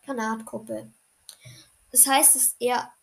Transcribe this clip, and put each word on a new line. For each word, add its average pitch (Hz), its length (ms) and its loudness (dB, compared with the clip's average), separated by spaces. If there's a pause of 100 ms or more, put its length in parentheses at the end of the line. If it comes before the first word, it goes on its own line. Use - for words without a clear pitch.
Granatgruppe. 220 840 -8 (1000)
Das 254 120 6
heißt, 277 300 4
dass - 240 -2
er 247 340 -4 (100)